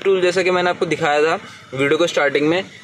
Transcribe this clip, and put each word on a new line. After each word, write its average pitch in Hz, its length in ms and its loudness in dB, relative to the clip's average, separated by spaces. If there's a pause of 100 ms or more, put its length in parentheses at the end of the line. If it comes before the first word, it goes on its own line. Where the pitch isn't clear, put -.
tool, 190 180 2
जैसा 180 200 2
कि 175 80 0
मैंने 180 200 2
आपको 175 160 -2
दिखाया 151 360 0
था 165 120 2 (400)
video 143 240 0
को 131 80 2
starting 143 420 0
में, 180 160 0 (200)